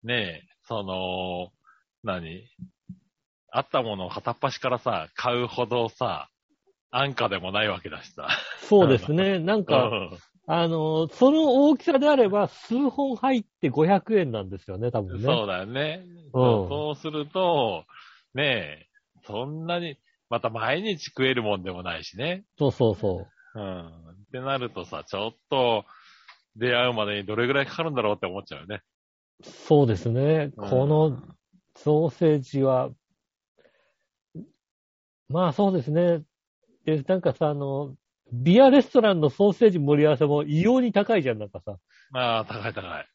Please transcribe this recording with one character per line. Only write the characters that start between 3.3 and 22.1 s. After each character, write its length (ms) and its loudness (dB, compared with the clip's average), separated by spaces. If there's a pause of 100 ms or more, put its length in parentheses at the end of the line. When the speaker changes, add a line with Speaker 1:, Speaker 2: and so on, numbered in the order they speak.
Speaker 1:
あ 100 -4
っ 80 -8
た 120 -2
も 140 -6
の 120 -8
を 20 -10
片 220 -8
っ 80 -8
端 200 -6
か 100 -4
ら 80 -2
さ、 380 -6
買 260 -2
う 60 -4
ほ 180 -4
ど 240 -2
さ、 400 -6 (640)
安 220 -2
価 160 -2
で 80 -2
も 140 -8
な 120 0
い 40 0
わ 140 -2
け 80 -12
だ 140 -14
し 100 -20
さ。 140 -12 (340)
Speaker 2:
そ 240 6
う 20 4
で 120 6
す 140 -4
ね。 260 0
Speaker 1:
<laughs> 40 -6
Speaker 2:
な 140 0
ん 80 -2
か、 220 2
Speaker 1:
う 20 -2
ん。 280 -6 (320)
Speaker 2:
あ 180 0
の、 420 -2
そ 220 6
の 340 4
大 100 6
き 80 -10
さ 160 4
で 80 4
あ 80 6
れ 140 6
ば、 180 0
数 420 -2
本 280 -2
入 200 2
っ 60 -2 (180)
て 80 0
五 160 2
百 320 2
円 140 0
な 120 -4
ん 60 -10
で 80 -12
す 140 -14
よ 60 -8
ね、 140 -2
多 100 -2
分 160 -8
ね。 60 -6
Speaker 1:
そ 200 2
う 40 -4
だ 120 -4
よ 60 -8
ね。 400 -6
Speaker 2:
う 220 -20
ん。 40 -20
Speaker 1:
そ 320 4
う、 60 -6
そ 220 -6
う 40 -6
す 160 -10
る 160 -6
と、 560 0 (500)
ね 100 -4
え、 440 -4 (380)
そ 200 -8
ん 200 -10
な 140 -4
に、 180 -12 (320)
ま 100 -4
た 100 -4
毎 320 -4
日 240 -6
食 200 -4
え 80 2
る 100 -2
も 140 -2
ん 60 -12
で 80 -8
も 120 -12
な 140 -8
い 80 -14
し 120 -18